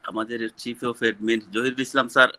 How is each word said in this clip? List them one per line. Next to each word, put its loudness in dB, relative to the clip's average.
আমাদের -6
chief -10
of -4
admin 0
জহিরুল -2
ইসলাম 0
স্যার 6